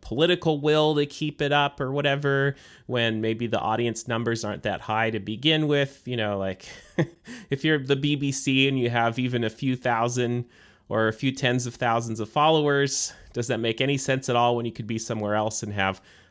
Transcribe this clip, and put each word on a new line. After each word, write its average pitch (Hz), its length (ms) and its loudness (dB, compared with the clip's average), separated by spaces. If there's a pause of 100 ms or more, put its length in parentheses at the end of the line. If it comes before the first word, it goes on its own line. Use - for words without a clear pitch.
political 160 600 2
will 151 320 4
to 147 140 2
keep 151 340 -4
it 143 100 2
up 143 300 2
or 131 100 -2
whatever 139 640 2 (300)
when 113 360 0
maybe 113 260 0
the 107 120 0
audience 113 480 -2
numbers 117 380 -2
aren't 104 180 -6
that 101 180 -4
high 110 280 0
to 110 100 -4
begin 143 480 0
with? 143 400 -2
You 123 100 -4
know, 104 200 -2
like, 95 300 -6 (280)
<laughs> - 540 -6
if 139 160 -4
you're 156 140 4
the 135 160 0
B 147 200 0
B 139 160 -2
C 135 360 2
and 135 100 0
you 120 140 0
have 117 260 0
even 123 260 0
a 110 60 0
few 131 260 -2
thousand 120 680 0 (440)
or 110 180 2
a 110 60 0
few 131 180 -2
tens 123 340 0
of 120 80 -6
thousands 117 460 -2
of 107 100 -6
followers, 147 840 2 (180)
does 117 160 -4
that 117 120 -2
make 113 220 -2
any 139 160 0
sense 131 320 -2
at 120 60 0
all 120 200 4
when 120 100 -4
you 117 60 -4
could 113 140 -10
be 113 140 -4
somewhere 107 340 -4
else 107 300 0
and 104 100 -8
have 95 260 0 (320)